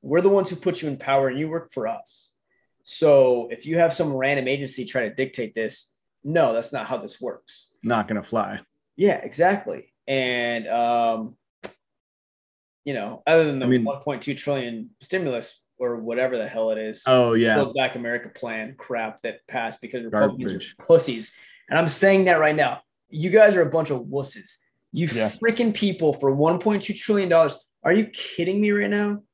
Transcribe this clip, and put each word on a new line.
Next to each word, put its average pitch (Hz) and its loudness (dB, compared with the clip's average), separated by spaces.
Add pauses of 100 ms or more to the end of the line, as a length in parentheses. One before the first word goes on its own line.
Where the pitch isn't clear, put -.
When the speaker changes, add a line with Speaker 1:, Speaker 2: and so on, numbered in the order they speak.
Speaker 1:
We're 147 0
the 196 4
ones 196 2
who 180 -8
put 180 -4
you 156 -6
in 135 -6
power 135 2
and 131 -6
you 156 -4
work 165 -8
for 110 -6
us. - -12 (500)
So 131 4
if 117 -12
you 160 -2
have 165 4
some 151 -2
random 131 -2
agency 135 -4
try 113 -4
to - -12
dictate 131 -6
this, - -8 (280)
no, 147 0
that's 117 -4
not 117 -8
how 131 -6
this 104 -12
works." - -14
Speaker 2:
Not 110 -2
gonna 104 -4
fly. 104 -4 (360)
Speaker 1:
Yeah, 190 2
exactly. 151 -2 (160)
And, 123 -2
um, 117 0 (1500)
you 143 -6
know, 110 -8
other 160 6
than 143 -2
the 123 -4
Speaker 2:
I 127 0
mean 123 4
Speaker 1:
one 139 -4
point 131 -6
two 143 -6
trillion 123 -6 (100)
stimulus 139 -6 (160)
or 120 -4
whatever 120 -2
the 107 -4
hell 113 -2
it 110 -2
is, 110 -8
Speaker 2:
Oh, 123 6
yeah. 113 4
Speaker 1:
Build - 0
Back 131 -2
America 120 -6
plan 113 -10
crap 113 -8
that - -10
passed 113 -8
because 117 -10
Republicans 107 0
Speaker 2:
Garbage. - -12
Speaker 1:
are - -20
pussies. 123 4 (320)
And 147 2
I'm 165 2
saying 196 6
that 175 6
right 151 4
now. 127 0 (280)
You 160 -4
guys 208 8
are 175 4
a 143 2
bunch 156 0
of 127 -2
wusses. 131 -8 (360)
You 165 -2
Speaker 2:
Yeah. 110 0 (140)
Speaker 1:
freaking 226 2
people 165 0
for 135 0
one 156 4
point 202 0
two 208 -6
trillion 202 0
dollars. 165 4 (260)
Are 156 2
you 214 4
kidding 190 -4
me 208 2
right 202 0
now? 208 -2 (100)